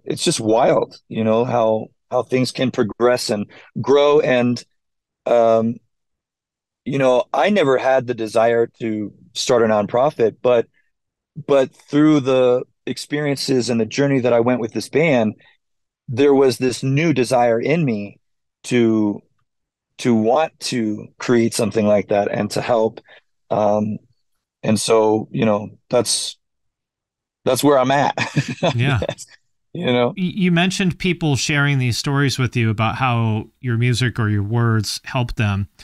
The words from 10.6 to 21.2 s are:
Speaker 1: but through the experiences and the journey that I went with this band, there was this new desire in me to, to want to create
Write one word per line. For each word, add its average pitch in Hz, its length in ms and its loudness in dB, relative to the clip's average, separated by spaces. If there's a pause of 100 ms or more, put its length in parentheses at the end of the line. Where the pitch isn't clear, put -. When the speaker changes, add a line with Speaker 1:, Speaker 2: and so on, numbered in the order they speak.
Speaker 1:
but 135 280 2
through 151 460 2
the 127 440 2 (220)
experiences 135 840 -4
and 117 100 0
the 110 60 0
journey 139 340 0
that 120 120 0
I 117 80 4
went 123 200 0
with 113 120 -6
this 107 160 -8
band, 123 460 0 (720)
there 139 260 4
was 135 240 4
this 127 240 -2
new 147 300 0
desire 120 480 2
in 156 240 0
me 104 340 -4 (460)
to, 110 580 0 (760)
to 120 160 0
want 123 460 0
to 107 480 -6 (100)
create 117 360 0